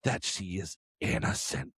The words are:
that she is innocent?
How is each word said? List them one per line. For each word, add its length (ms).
that 200
she 360
is 180
innocent? 760